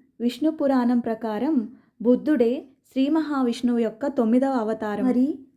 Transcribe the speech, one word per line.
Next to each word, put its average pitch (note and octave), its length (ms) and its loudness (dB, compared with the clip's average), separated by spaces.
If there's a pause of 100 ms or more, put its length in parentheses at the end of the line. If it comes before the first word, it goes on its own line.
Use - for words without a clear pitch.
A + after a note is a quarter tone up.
(200)
విష్ణు B3 320 -2
పురాణం B3+ 480 2
ప్రకారం A3+ 560 -4 (460)
బుద్ధుడే B3 640 2 (260)
శ్రీ C4 180 0
మహావిష్ణువు C4 720 0
యొక్క A3 280 -2
తొమ్మిదవ B3+ 440 2
అవతారం. G#3+ 540 -2
మరి B3+ 340 2 (180)